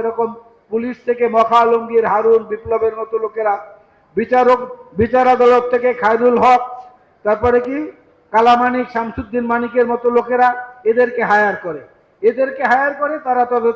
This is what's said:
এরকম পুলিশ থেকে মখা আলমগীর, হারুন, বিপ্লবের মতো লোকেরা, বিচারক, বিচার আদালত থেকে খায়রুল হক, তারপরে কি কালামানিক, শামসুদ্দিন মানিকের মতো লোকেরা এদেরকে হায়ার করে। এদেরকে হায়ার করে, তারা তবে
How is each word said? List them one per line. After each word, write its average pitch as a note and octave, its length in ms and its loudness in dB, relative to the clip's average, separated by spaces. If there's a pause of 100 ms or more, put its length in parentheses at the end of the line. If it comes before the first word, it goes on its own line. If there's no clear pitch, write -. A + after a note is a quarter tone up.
এরকম A3+ 280 -4 (420)
পুলিশ A#3 240 -4 (120)
থেকে A#3+ 180 0 (100)
মখা A3+ 300 4
আলমগীর, A3+ 460 2
হারুন, A3+ 300 2 (100)
বিপ্লবের A3 480 -2
মতো A3 160 -8 (100)
লোকেরা, G#3+ 280 -4 (640)
বিচারক, A#3+ 420 2 (400)
বিচার A#3+ 340 2
আদালত B3 400 4
থেকে B3 160 0 (120)
খায়রুল A3+ 420 2
হক, B3 180 4 (640)
তারপরে A3+ 420 2
কি C4+ 100 -6 (560)
কালামানিক, A#3+ 600 2
শামসুদ্দিন A#3 560 -6
মানিকের A#3+ 400 -2
মতো A#3+ 160 -2 (100)
লোকেরা A#3+ 300 2 (420)
এদেরকে A#3 400 0
হায়ার G#3 260 2 (100)
করে। D3+ 160 -8 (400)
এদেরকে C4 500 -2
হায়ার C#4 300 0
করে, D4 140 -4 (120)
তারা B3 240 2
তবে A#3 240 0